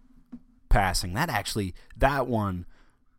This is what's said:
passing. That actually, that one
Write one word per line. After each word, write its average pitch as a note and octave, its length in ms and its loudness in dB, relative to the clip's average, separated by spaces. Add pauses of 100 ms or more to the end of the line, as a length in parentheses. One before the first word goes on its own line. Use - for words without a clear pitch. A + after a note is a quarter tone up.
(680)
passing. F#2 460 2
That D3 140 0
actually, G2+ 460 -4 (220)
that C3 320 2
one G2+ 380 -2 (520)